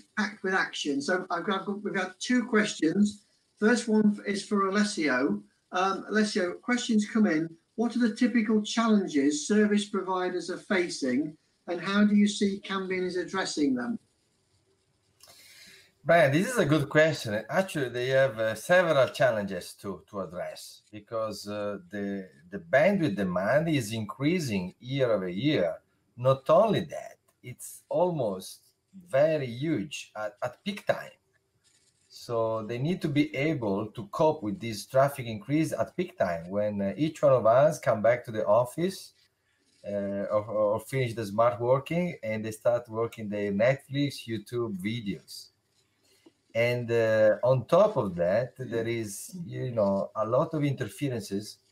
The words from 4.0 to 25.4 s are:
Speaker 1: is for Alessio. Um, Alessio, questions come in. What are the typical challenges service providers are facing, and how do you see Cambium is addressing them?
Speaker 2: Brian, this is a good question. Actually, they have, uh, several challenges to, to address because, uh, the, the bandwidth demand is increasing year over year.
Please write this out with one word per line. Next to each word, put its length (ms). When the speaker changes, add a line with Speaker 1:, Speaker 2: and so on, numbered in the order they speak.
Speaker 1:
is 180
for 220
Alessio. 760
Um, 380
Alessio, 440
questions 560
come 160
in. 240
What 200
are 40
the 160
typical 480
challenges 840
service 380
providers 640
are 80
facing, 800
and 120
how 260
do 100
you 120
see 360
Cambium 420
is 120
addressing 580
them? 240
Speaker 2:
Brian, 280
this 180
is 80
a 80
good 240
question. 600
Actually, 400
they 180
have, 320
uh, 160
several 540
challenges 640
to, 360
to 120
address 600
because, 560
uh, 300
the, 360
the 100
bandwidth 560
demand 540
is 220
increasing 880
year 320
over 160
year. 480